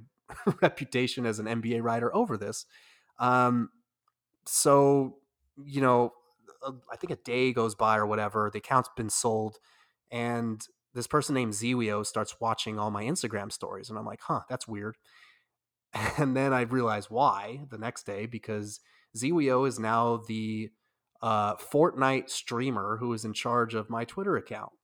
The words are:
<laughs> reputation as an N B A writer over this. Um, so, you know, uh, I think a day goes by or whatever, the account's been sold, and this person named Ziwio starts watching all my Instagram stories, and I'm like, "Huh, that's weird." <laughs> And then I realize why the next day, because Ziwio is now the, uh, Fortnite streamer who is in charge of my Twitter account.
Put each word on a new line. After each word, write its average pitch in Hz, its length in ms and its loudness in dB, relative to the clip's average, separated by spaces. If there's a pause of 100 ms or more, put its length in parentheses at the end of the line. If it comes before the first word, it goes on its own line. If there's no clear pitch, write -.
(380)
<laughs> - 240 0
reputation 127 640 0
as 110 120 -2
an 110 100 -6
N 113 120 -2
B 113 160 0
A 117 60 -2
writer 117 320 0
over 196 220 0
this. 104 300 -6 (520)
Um, 123 520 4 (760)
so, 139 720 6 (440)
you 139 180 -4
know, 123 320 6 (520)
uh, 135 80 -6 (180)
I 120 60 -12
think 170 160 -8
a 131 40 -8
day 127 360 0
goes 113 220 0
by 110 240 4
or 107 80 2
whatever, 104 440 0
the 107 80 -6
account's 127 380 2
been 110 140 -4
sold, 110 480 -2 (520)
and 117 500 -4 (340)
this 123 120 -6
person 147 280 0
named 120 180 2
Ziwio 107 520 0
starts - 360 -4
watching 110 380 -2
all 107 120 -2
my 104 140 -4
Instagram 110 480 -4
stories, - 380 -10
and 110 80 -8
I'm 110 80 -10
like, 104 160 -12
"Huh, 139 260 -2
that's 127 180 -8
weird." 107 300 -8 (960)
<laughs> 107 260 -4
And 135 180 2
then 135 160 2
I 127 100 2
realize 117 480 0
why 113 600 0
the 110 80 -12
next 113 280 -8
day, 101 200 -6
because 104 540 -8 (360)
Ziwio 135 500 2
is 117 120 -2
now 117 500 2
the, 110 420 -4 (500)
uh, 107 360 0
Fortnite 135 760 2
streamer 117 680 -4
who 120 140 -2
is 110 120 -6
in 107 80 -4
charge 117 420 0
of 107 160 -4
my 117 140 -4
Twitter 196 320 -2
account. 107 360 -8 (120)